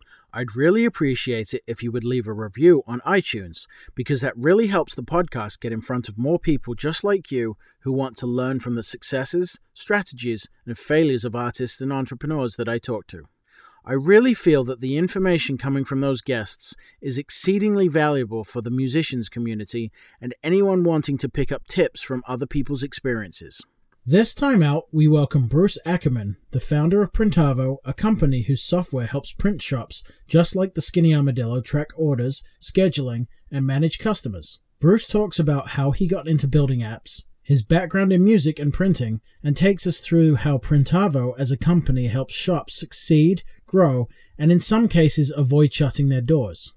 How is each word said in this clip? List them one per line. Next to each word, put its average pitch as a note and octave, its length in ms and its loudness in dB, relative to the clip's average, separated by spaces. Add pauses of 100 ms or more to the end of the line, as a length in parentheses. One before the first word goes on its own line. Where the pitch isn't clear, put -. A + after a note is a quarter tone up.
(320)
I'd A#2 240 -8
really F#3 300 4
appreciate B2+ 680 -2
it B2 140 -6
if A#2 160 -8
you A#2 100 -4
would A#2 120 -4
leave A#2+ 220 -2
a A2 60 -8
review A#2+ 540 4
on A#2+ 140 -8
iTunes, A#2 680 -4 (280)
because B2+ 280 -4
that C3+ 160 -4
really F#3+ 300 4
helps F#3 260 -2
the - 80 -10
podcast C3 580 -4
get A2+ 120 -6
in A2 100 -6
front B2 260 -6
of G2+ 80 -14
more C#3+ 220 0
people C3 360 -2
just D#3 300 -6
like G3+ 260 0
you A2+ 280 -4 (220)
who C3+ 120 -4
want C3 260 -4
to B2 80 -8
learn B2+ 340 -2
from A#2+ 140 -6
the A#2 80 -4
successes, - 760 -6 (140)
strategies, B2 760 -4 (160)
and A#2 140 -10
failures D3 460 0
of A#2 120 -6
artists A#2+ 460 -6
and C3+ 100 -4
entrepreneurs C3+ 640 -6
that A2+ 140 -4
I A#2 80 -2
talk A2 300 -8
to. D#2+ 180 -18 (580)
I B2+ 100 -4
really G3+ 380 6
feel D3+ 340 4
that B2+ 120 -6
the C3 180 -4
information F3 600 0
coming C#3 260 -2
from C3+ 180 -4
those C3+ 180 -2
guests - 560 -8 (240)
is C3 180 -8
exceedingly G3 680 0
valuable C3+ 560 0
for - 160 -10
the A#2 100 -6
musicians C3 580 -2
community A2+ 600 -8 (300)
and B2 200 -10
anyone F#3 440 2
wanting D3+ 340 0
to D3 100 -4
pick C3+ 220 -2
up - 160 -8
tips - 340 -2
from B2+ 280 -6
other B2+ 180 -6
people's C#3 380 -4
experiences. G#2+ 760 -8 (460)
This F#3+ 280 4
time C4 280 2
out, D3+ 300 2
we D#3 160 6
welcome C#3+ 400 4
Bruce F3 360 2
Ackerman, B2 520 -2 (160)
the C3 80 0
founder E3 420 2
of F#3+ 100 -4
Printavo, C#3 720 2
a B2+ 80 -6
company C#3+ 500 0
whose C3 200 0
software C#3+ 440 -2
helps - 260 -8
print G3 280 -2
shops - 440 -8 (240)
just E3+ 260 4
like F#3+ 200 -2
the E3 60 -4
Skinny E3 320 2
Armadillo B2+ 480 0
track D3 360 -4
orders, C#3 480 -2 (160)
scheduling, C3 640 0 (240)
and C3+ 160 -2
manage D3 320 0
customers. A2 640 -6 (180)
Bruce G3 300 4
talks G#3 320 -2
about C#3+ 300 0
how C#3 200 -2
he F#3 160 0
got E3 220 -4
into D3+ 180 2
building C3 360 2
apps, - 420 -8 (200)
his C3+ 200 2
background F#3+ 480 2
in F3+ 120 4
music D#3 360 4
and D3 120 0
printing, B2 480 0 (220)
and C#3+ 140 0
takes F#3+ 320 2
us E3 100 0
through D#3+ 380 4
how C#3+ 200 0
Printavo C#3+ 800 2
as C3+ 140 -2
a C3+ 60 -2
company C#3+ 500 2
helps B2+ 260 -4
shops - 460 -4
succeed, D#3+ 640 2 (240)
grow, C3+ 400 2 (320)
and D#3 140 4
in F3 80 6
some A3 260 2
cases D3+ 480 4
avoid C#3+ 380 4
shutting C#3+ 360 0
their C3 120 0
doors. A#2+ 560 -2